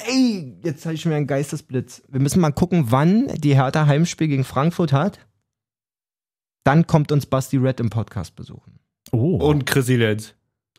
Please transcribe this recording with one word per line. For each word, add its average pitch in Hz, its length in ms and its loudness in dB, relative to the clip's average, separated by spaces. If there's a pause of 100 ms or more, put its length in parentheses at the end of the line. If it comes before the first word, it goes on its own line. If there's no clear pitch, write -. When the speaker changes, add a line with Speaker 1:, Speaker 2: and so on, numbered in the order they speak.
Speaker 1:
ey, 208 560 -2
jetzt 160 240 -6
hab 160 60 -6
ich 156 80 -8
schon 165 100 -2
wieder 151 60 0
ein 147 100 -2
Geistesblitz. 139 840 -6
Wir 135 120 -4
müssen 151 200 2
mal 151 120 2
gucken, 170 380 0
wann 175 380 2 (100)
die 147 180 2
Hertha 147 300 2
Heimspiel 156 420 0
gegen 135 160 0
Frankfurt 160 480 -2
hat. 160 260 0 (1500)
Dann 151 220 4
kommt 151 260 2
uns 143 140 0
Basti 135 300 -2
Red 131 240 0
im 113 100 -2
Podcast 104 460 -8
besuchen. - 420 -20 (340)
Speaker 2:
Oh. 147 240 0
Speaker 3:
Und 147 300 0
Chrissy 127 300 2
Lenz. 107 380 -2 (440)